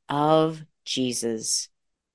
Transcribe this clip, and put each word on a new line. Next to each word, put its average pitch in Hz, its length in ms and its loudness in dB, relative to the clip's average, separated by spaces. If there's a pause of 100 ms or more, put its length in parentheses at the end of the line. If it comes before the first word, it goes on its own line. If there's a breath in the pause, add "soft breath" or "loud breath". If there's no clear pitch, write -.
of 156 560 2 (220)
Jesus. 117 840 -4 (440)